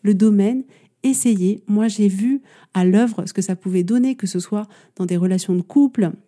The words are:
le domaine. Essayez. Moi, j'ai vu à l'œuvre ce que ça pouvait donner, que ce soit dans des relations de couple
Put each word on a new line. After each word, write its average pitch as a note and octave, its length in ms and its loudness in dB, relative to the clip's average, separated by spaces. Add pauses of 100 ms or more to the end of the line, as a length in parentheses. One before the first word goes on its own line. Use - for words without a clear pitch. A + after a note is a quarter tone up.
le G#3 140 2
domaine. G#3+ 500 2 (380)
Essayez. A3 640 0
Moi, G#3 200 0
j'ai G#3 220 0
vu A3+ 320 -2 (320)
à F#3 140 0
l'œuvre G#3+ 400 2
ce - 80 -14
que G3 80 -4
ça F#3 140 -4
pouvait F#3 280 -2
donner, B3 300 0
que A#3 120 -8
ce F3+ 120 -4
soit G#3 280 -6 (300)
dans F#3 80 -4
des F3 140 -2
relations F#3 360 0
de F3+ 60 0
couple B3 520 2 (160)